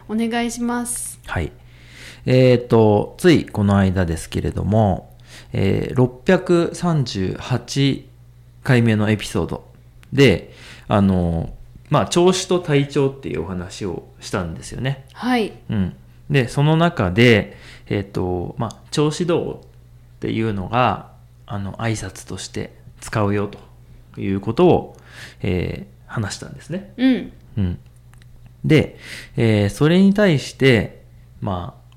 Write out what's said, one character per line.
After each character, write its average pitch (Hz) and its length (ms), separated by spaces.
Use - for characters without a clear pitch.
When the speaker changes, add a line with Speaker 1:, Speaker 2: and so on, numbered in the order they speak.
Speaker 1:
お 208 80
願 233 300
い 233 60
し 240 100
ま 240 240
す。 - 400
Speaker 2:
は - 140
い。 80 100
え 127 300
ー 120 140
と、 107 500
つ 180 140
い 107 140
こ 107 180
の 101 140
間 95 280
で 82 100
す - 140
け 92 120
れ 80 100
ど 87 100
も、 101 500
え 101 380
ー、 - 60
六 127 280
百 175 480
三 160 320
十 190 360
八 - 680
回 123 200
目 113 120
の 107 160
エ 107 60
ピ - 100
ソ 95 160
ー 76 60
ド 71 200
で、 127 400
あ 104 160
の、 87 500
ま 143 120
あ、 - 40
調 180 260
子 185 140
と 180 140
体 143 260
調 139 220
っ 135 40
て 135 160
い - 100
う 80 40
お 85 40
話 92 400
を - 200
し - 100
た 98 140
ん 82 100
で - 80
す - 80
よ - 100
ね。 131 240
Speaker 1:
は 247 220
い。 214 160
Speaker 2:
う 117 60
ん。 95 220
で、 139 160
そ 139 160
の 156 140
中 160 340
で、 110 460
え 104 140
ー - 20
と、 90 520
ま 113 120
あ、 - 80
「調 151 180
子 165 160
ど 160 160
う？」 - 240
っ - 20
て 113 140
い 110 80
う 110 140
の 95 120
が、 117 440
あ - 140
の、 98 160
挨 113 160
拶 104 360
と 92 120
し - 100
て - 260
使 - 200
う 101 120
よ 101 140
と - 100
い 110 140
う 98 80
こ 113 140
と 180 120
を、 123 300
え 90 440
ー、 - 240
話 104 260
し - 20
た - 100
ん - 60
で - 80
す - 80
ね。 190 260
Speaker 1:
う 247 100
ん。 247 260
Speaker 2:
う - 20
ん。 90 180
で、 139 320
え 110 300
ー、 - 20
そ 143 220
れ 180 100
に 196 140
対 196 240
し - 160
て、 123 500
ま 101 360
あ、 - 180